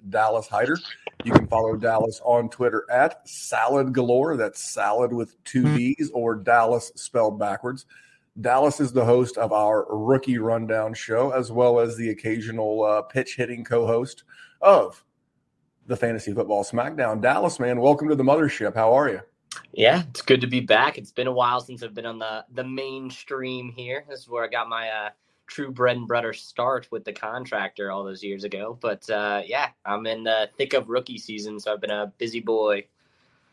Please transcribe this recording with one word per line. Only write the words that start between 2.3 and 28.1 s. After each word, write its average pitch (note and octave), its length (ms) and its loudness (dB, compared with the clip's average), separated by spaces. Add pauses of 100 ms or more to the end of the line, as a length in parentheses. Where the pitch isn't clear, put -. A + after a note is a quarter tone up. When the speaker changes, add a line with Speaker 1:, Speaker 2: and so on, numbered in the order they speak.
Speaker 1:
Twitter A#2 400 0
at C3 400 2
Salad C3 640 0
Galore. B2+ 420 2
That's A2 260 -2
salad A2+ 520 0
with A#2 300 -6
two - 180 0
Speaker 2:
Hmm. D3 160 4
Speaker 1:
D's, C3+ 340 -2
or A#2 220 -2
Dallas A#2 600 2
spelled A2 420 -2
backwards. G#2+ 480 -6 (560)
Dallas C3+ 380 2
is C3 140 0
the B2+ 100 4
host A#2+ 340 4
of A2 140 0
our G#2+ 380 2
Rookie B2 480 0
Rundown A2 560 -2
show, A#2 380 -2
as B2 200 -2
well A#2+ 280 4
as A2+ 180 0
the A2+ 120 -4
occasional, A2 760 -4
uh, G#2+ 180 2
pitch - 340 -4
hitting A#2+ 300 -6
co-host A#2 580 0 (380)
of E3 420 6 (840)
the A#2+ 100 -2
Fantasy A2+ 360 -4
Football G2+ 300 -2
Smackdown. A#2+ 580 -2
Dallas, C#3 380 0
man, B2 220 0
welcome D3 260 4
to D3+ 80 2
the C3+ 80 2
mothership. C3 520 2
How A2+ 180 6
are C#3 160 4
you? F#2+ 120 -4 (520)
Speaker 2:
Yeah, C#3 360 6
it's - 120 -14
good B2+ 200 6
to B2+ 60 -2
be B2 140 -2
back. A#2 360 4
It's G#2 140 -16
been B2 160 -4
a B2+ 60 -2
while B2 260 2
since B2 240 -12
I've G#2+ 120 -12
been A2+ 100 -10
on A2+ 140 -8
the, A2 340 -8
the B2+ 100 -6
mainstream C3 1120 -10
here. B2+ 320 -10
This C3+ 140 -16
is - 80 -20
where A#2 160 -4
I - 20 -4
got A2+ 220 -6
my, A2+ 180 -6
uh, G#2+ 220 -6 (380)
true C#3 240 -10
bread B2 260 2
and A#2+ 100 -8
butter A#2 240 -2
start A#2+ 600 -6
with G#2+ 120 -8
the G#2+ 80 -10
contractor G#2+ 800 -8
all G2 140 -6
those G2 180 -12